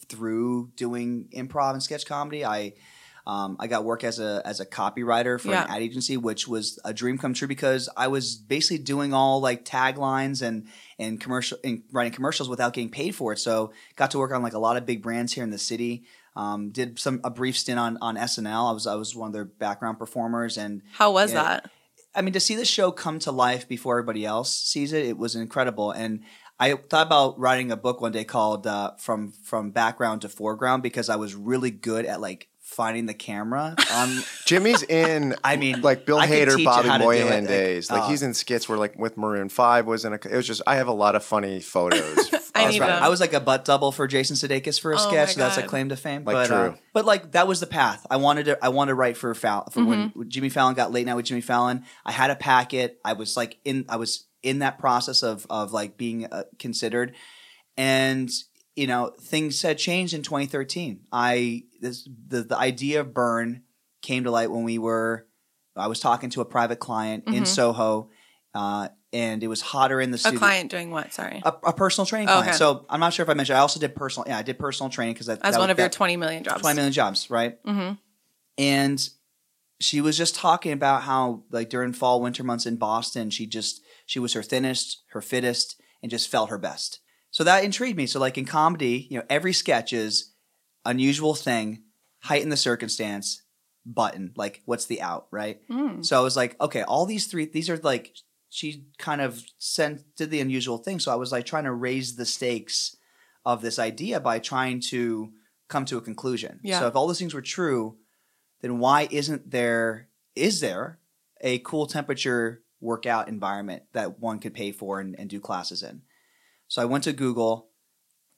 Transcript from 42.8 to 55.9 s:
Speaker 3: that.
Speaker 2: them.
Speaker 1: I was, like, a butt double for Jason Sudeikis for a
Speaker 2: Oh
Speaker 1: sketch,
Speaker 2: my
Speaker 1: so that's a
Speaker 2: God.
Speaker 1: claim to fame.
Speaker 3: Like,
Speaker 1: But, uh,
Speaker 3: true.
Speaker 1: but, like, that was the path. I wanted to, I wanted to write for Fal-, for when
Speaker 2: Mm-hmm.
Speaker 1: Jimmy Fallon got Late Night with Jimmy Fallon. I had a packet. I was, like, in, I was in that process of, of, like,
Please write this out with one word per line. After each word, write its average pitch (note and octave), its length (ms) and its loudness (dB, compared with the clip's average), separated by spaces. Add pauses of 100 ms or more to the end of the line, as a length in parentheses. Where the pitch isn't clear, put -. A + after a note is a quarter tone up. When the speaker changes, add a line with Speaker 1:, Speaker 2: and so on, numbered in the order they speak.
Speaker 3:
that. - 60 4
Speaker 2:
them. F3 160 4
Speaker 1:
I D3+ 40 8
was, F3+ 140 4
like, E3+ 100 4
a D3 80 4
butt C3 240 2
double C#3 300 4
for C#3+ 120 0
Jason C3+ 300 2
Sudeikis C#3 440 0
for D#3+ 120 -2
a D3+ 40 2
Speaker 2:
Oh - 20 2
Speaker 1:
sketch, D3+ 320 4
Speaker 2:
my C#3+ 40 0
Speaker 1:
so C#3+ 60 -2
that's B2+ 180 4
a C3 40 2
Speaker 2:
God. - 80 -4
Speaker 1:
claim C3+ 200 0
to C3+ 60 -4
fame. C#3+ 300 -6
Speaker 3:
Like, G#2+ 100 2
Speaker 1:
But, B2 160 4
uh, A#2 180 4
Speaker 3:
true. - 80 -8 (160)
Speaker 1:
but, G#3+ 120 4
like, F#3+ 260 4
that F3+ 160 6
was F3+ 140 0
the E3+ 60 -4
path. C#3 440 2
I C3 60 6
wanted D3 300 4
to, C#3+ 160 4
I B2+ 60 2
wanted C#3 220 2
to C3 40 0
write B2 200 2
for A#2 180 -4
Fal-, G#2 380 -2
for A#3+ 120 2
when A3 260 2
Speaker 2:
Mm-hmm. A#2+ 180 -10
Speaker 1:
Jimmy C3 220 -2
Fallon C3 260 4
got A#2 160 2
Late A#2+ 140 0
Night B2 100 -2
with A#2+ 100 -2
Jimmy A#2+ 160 -4
Fallon. B2 440 2 (200)
I A2 60 -4
had C3 200 2
a C#3+ 40 -2
packet. B2+ 680 2
I A2 80 0
was, G#2+ 240 -6
like, A#2 260 -2
in, C3+ 240 -2
I A#2 80 -4
was A2+ 300 -4 (180)
in C3+ 160 0
that C3+ 180 0
process B2+ 460 2
of, A2 260 -4
of, G#2+ 220 -4
like, G#2 260 -4